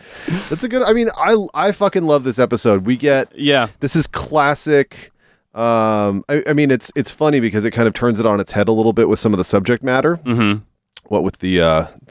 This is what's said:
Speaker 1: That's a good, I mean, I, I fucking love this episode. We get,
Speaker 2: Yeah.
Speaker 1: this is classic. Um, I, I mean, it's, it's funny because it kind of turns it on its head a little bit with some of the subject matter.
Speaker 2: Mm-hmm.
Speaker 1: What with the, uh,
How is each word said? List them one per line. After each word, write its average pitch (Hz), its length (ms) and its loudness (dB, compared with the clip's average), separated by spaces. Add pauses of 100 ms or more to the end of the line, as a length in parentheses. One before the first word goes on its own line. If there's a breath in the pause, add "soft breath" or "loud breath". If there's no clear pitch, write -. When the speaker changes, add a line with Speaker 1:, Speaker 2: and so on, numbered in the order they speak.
(480 loud breath)
Speaker 1:
That's 160 160 -6
a 247 40 -6
good, 254 140 -2
I 214 100 2
mean, 233 160 0 (100)
I, 190 180 2 (160)
I 185 200 -2
fucking 190 340 -2
love 147 180 2
this 123 140 -4
episode. 113 480 2
We 127 100 0
get, 135 400 0
Speaker 2:
Yeah. 139 320 0 (120)
Speaker 1:
this - 160 0
is 156 100 2
classic. 147 1040 -2 (440)
Um, 110 720 0
I, 147 200 0
I 156 60 0
mean, 147 160 2
it's, 127 240 -2
it's - 160 -4
funny 147 300 0
because 107 240 -2
it 110 80 -2
kind 117 160 2
of 101 60 -4
turns 117 260 0
it 113 60 2
on 104 140 2
its - 120 -4
head 101 160 0
a 113 40 2
little 110 220 2
bit 110 140 2
with 107 100 2
some 107 160 0
of 92 40 0
the 92 60 0
subject 104 380 0
matter. 131 360 0
Speaker 2:
Mm-hmm. 113 420 -2 (480)
Speaker 1:
What 104 160 0
with 92 160 -6
the, 92 200 0
uh, 80 260 2 (240)